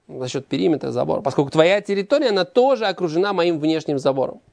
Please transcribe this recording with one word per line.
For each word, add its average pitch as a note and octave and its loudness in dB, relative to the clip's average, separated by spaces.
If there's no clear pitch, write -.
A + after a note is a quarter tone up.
за B2+ -10
счет C#3 -6
периметра C#3+ -2
забора, C3 -2
поскольку C#3 -2
твоя F3 4
территория, G3+ 0
она F#3+ 0
тоже B3 2
окружена F#3 -2
моим E3+ 2
внешним D3+ -2
забором. C3+ -2